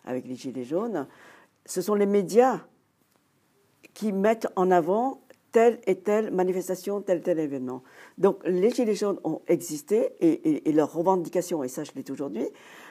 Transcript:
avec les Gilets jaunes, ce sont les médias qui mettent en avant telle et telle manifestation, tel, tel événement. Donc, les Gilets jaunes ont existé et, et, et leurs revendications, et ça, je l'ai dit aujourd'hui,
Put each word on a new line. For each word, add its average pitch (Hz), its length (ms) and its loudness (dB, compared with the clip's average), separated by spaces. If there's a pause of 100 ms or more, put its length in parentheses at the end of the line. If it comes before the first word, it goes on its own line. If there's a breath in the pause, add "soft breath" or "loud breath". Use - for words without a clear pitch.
avec 123 220 -8
les 127 100 -10
Gilets 127 280 -10
jaunes, 165 420 -4 (580 loud breath)
ce - 180 -8
sont 208 120 0
les 202 120 2
médias 202 540 2 (1300)
qui 208 200 -4
mettent 214 420 0
en 185 160 2
avant 185 500 2 (300)
telle 226 360 6
et 190 100 0
telle 208 340 0
manifestation, 185 680 -2
tel, 185 220 -2
tel 170 180 0
événement. 127 420 -6 (360 loud breath)
Donc, 185 260 2
les 185 260 2
Gilets 240 240 0
jaunes 202 300 -2
ont 160 240 -4
existé 170 720 0
et, 170 80 4
et, 156 400 0
et 156 40 2
leurs 156 200 2
revendications, 170 720 -2
et 127 40 -4
ça, 151 140 -10
je 143 140 -12
l'ai 131 80 -12
dit 139 80 -10
aujourd'hui, 147 340 -6 (440 loud breath)